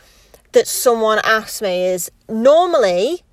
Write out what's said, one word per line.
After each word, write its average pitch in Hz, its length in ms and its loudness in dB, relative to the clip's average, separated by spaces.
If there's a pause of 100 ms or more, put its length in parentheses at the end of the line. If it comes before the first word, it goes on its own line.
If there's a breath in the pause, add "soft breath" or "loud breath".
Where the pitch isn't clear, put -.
(520 soft breath)
that 226 160 2
someone 220 520 0
asks 220 420 -4
me 180 240 -2
is, 185 240 -4 (180)
normally 262 1040 2